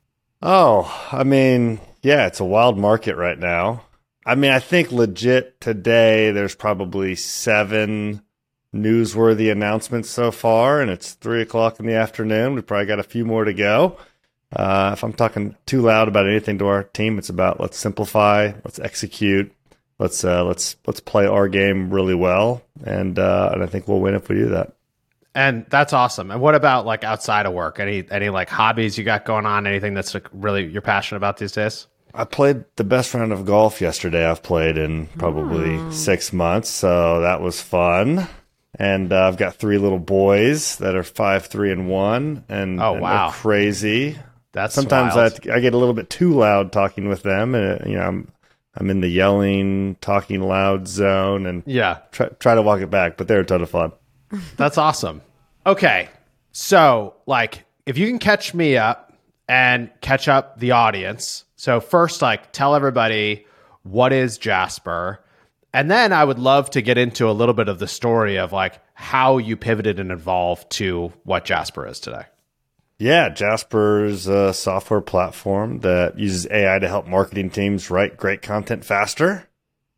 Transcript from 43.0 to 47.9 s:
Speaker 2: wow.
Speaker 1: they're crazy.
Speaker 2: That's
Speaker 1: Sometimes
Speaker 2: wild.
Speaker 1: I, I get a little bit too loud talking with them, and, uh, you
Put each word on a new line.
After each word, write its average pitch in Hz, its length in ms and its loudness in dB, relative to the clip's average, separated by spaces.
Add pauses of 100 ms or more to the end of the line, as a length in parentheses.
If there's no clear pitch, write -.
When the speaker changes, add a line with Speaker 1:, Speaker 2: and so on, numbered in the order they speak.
Speaker 2:
wow. 92 260 0
Speaker 1:
they're 78 120 -8
crazy. 107 800 0 (320)
Speaker 2:
That's 98 240 -6
Speaker 1:
Sometimes 131 400 2
Speaker 2:
wild. 113 240 4 (100)
Speaker 1:
I, 113 60 0
I 120 60 2
get 123 120 2
a 120 40 2
little 123 160 4
bit 107 160 -6
too 175 240 2
loud 104 400 4
talking 98 340 -2
with 98 160 -4
them, 104 320 0
and, 98 260 -2
uh, - 60 -8
you 101 80 -4